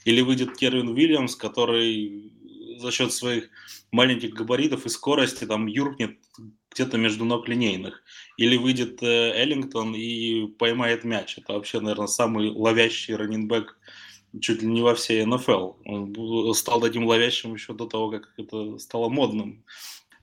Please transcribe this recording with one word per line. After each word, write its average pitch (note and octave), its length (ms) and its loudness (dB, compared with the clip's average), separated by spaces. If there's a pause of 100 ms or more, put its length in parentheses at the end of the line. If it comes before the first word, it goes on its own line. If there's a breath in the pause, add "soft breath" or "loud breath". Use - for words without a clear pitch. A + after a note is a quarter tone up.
Или A#2+ 160 6
выйдет B2+ 360 0
Кервин B2 320 0
Уильямс, C#3 460 4
который A2 960 -2 (480)
за A#2+ 120 -6
счёт A#2+ 220 0
своих A#2+ 360 -2 (420 loud breath)
маленьких A#2+ 420 2
габаритов B2 520 0
и A#2+ 40 -6
скорости C3+ 560 0
там G#2+ 220 0
юркнет C3 440 -2 (640)
где-то B2+ 220 0
между A2+ 280 2
ног A#2+ 240 -2
линейных. G2 540 -2 (340 loud breath)
Или A#2+ 200 6
выйдет, B2 460 0
э, A#2 300 2 (100)
Эллингтон C3 520 -2
и A2+ 520 -2 (120)
поймает A#2 460 2
мяч. A2 320 -4
Это - 160 -8
вообще, G#2 280 -4
наверное, G#2 260 -2
самый A2 420 0
ловящий A2+ 640 2
раннинбэк G#2+ 640 -4 (640 loud breath)
чуть A2 220 -2
ли A2 60 0
не A#2 120 2
во A#2+ 120 6
всей A2+ 300 2
Н A2 100 2
Ф B2+ 160 0
Л. F#2+ 360 0
Он G#2 280 -6
бу-, A2+ 400 -2
стал A#2 280 2
таким A#2 260 0
ловящим A#2 480 2
ещё A2 180 -12
до A2+ 140 -8
того, A2 240 -4
как G#2+ 260 -10
это A2 420 -10
стало A#2 300 -4
модным. A2 540 0 (600 loud breath)